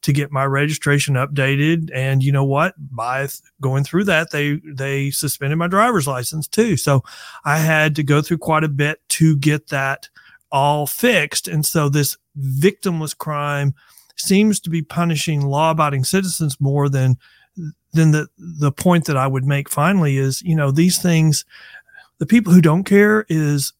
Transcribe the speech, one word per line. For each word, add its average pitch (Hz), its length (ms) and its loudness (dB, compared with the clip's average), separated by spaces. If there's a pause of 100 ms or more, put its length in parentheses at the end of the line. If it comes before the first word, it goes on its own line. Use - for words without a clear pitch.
to 147 100 2
get 143 180 -2
my 135 140 -2
registration 143 680 0
updated. 143 760 0
And 131 300 0
you 139 80 0
know 139 140 2
what? 147 320 -2
By 131 440 -6
th-, 139 200 -10 (180)
going 135 240 -2
through 180 220 -2
that, 165 260 0
they, 147 320 -2
they 139 480 -6
suspended 139 460 -4
my 170 100 -2
driver's 196 400 2
license 139 400 -6
too. 214 300 2
So 135 260 2 (400)
I 147 140 0
had 156 400 2
to 156 60 -2
go 147 180 2
through 160 160 -2
quite 156 260 -2
a 156 60 -2
bit 147 400 -4
to 160 260 4
get 151 320 -2
that 135 400 -6 (420)
all 143 380 0
fixed. - 640 -2
And 151 160 -2
so 151 240 0
this 143 260 0 (240)
victimless 156 800 -2
crime 143 580 -2 (400)
seems 208 460 2
to - 80 -10
be 165 120 -2
punishing 160 600 -2
law-abiding 143 640 0
citizens 170 560 -2
more 143 260 0
than, 131 300 2 (760)
than 160 200 4
the, 151 260 0
the 151 340 -4
point 175 340 2
that 143 120 -2
I 131 100 0
would 135 180 -2
make 139 240 -2
finally 151 480 2
is, 135 260 -2
you 170 120 0
know, 143 160 2
these 170 300 2
things, 160 420 2 (760)
the 165 60 -4
people 214 280 4
who 180 80 10
don't 165 240 2
care 208 420 4
is 147 520 0